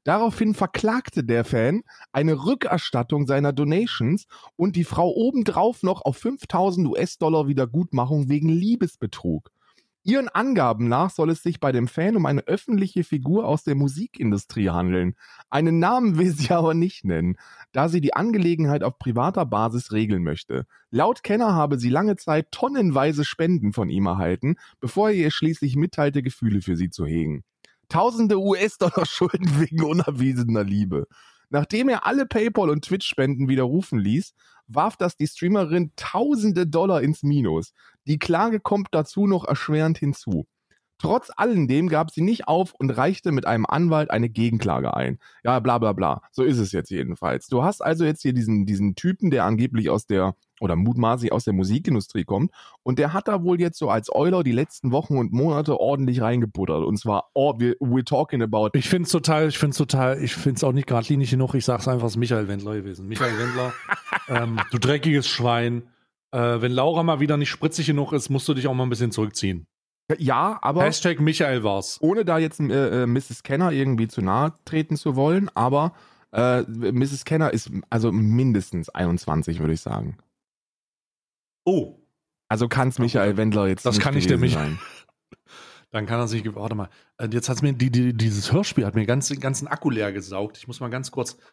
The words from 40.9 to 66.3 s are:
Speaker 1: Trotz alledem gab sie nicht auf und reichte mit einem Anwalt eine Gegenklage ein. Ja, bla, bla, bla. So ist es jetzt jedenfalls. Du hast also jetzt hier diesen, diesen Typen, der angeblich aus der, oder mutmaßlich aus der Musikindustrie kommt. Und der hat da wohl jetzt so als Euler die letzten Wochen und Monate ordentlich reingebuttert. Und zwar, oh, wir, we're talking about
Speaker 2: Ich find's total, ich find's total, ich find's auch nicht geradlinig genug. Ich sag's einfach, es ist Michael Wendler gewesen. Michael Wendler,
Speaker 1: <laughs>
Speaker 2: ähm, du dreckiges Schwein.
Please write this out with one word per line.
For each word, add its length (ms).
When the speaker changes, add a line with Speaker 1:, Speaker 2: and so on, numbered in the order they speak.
Speaker 1:
Trotz 360
alledem 500
gab 240
sie 100
nicht 280
auf 240
und 160
reichte 420
mit 140
einem 200
Anwalt 460
eine 180
Gegenklage 640
ein. 240
Ja, 160
bla, 160
bla, 160
bla. 280
So 120
ist 140
es 160
jetzt 180
jedenfalls. 560
Du 160
hast 180
also 220
jetzt 180
hier 120
diesen, 320
diesen 300
Typen, 360
der 140
angeblich 440
aus 180
der, 280
oder 160
mutmaßlich 560
aus 140
der 80
Musikindustrie 720
kommt. 260
Und 160
der 140
hat 160
da 140
wohl 180
jetzt 180
so 100
als 240
Euler 300
die 80
letzten 400
Wochen 260
und 140
Monate 480
ordentlich 420
reingebuttert. 640
Und 160
zwar, 340
oh, 260
wir, 200
we're 240
talking 380
about 320
Speaker 2:
Ich 160
find's 220
total, 360
ich 100
find's 200
total, 440
ich 140
find's 300
auch 80
nicht 140
geradlinig 420
genug. 240
Ich 100
sag's 240
einfach, 200
es 60
ist 40
Michael 320
Wendler 260
gewesen. 320
Michael 320
Wendler, 340
Speaker 1:
<laughs> 260
Speaker 2:
ähm, 320
du 80
dreckiges 500
Schwein. 540